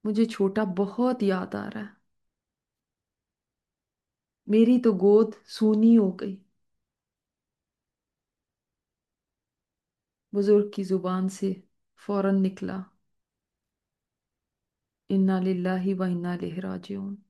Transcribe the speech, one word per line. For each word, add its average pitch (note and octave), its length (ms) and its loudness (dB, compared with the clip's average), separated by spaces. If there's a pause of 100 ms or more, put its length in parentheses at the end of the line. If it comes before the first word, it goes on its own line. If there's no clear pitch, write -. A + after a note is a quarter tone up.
मुझे G#3+ 200 2
छोटा G3+ 400 -2
बहुत G3+ 580 -2
याद F#3+ 320 -2
आ G2+ 120 -8
रहा G#3+ 160 -12
है। - 140 -18 (2500)
मेरी A3+ 300 6
तो A#3 140 2
गोद G#3 400 4
सूनी A3 640 2
हो G3+ 160 4
गई।" F#3+ 240 -10 (4000)
बुजुर्ग G#3 420 4
की G3 80 -6
जुबान F#3 460 -2
से F#3+ 400 -8 (260)
फौरन G3 400 -2
निकला, F#3+ 500 -2 (2250)
"इन्ना F#3+ 300 2
लिल्लाहि F#3 540 -2
व F#3 100 -4
इन्ना F3 300 -4
इलैहि F3 280 -8
राजिऊन।" G3 680 -10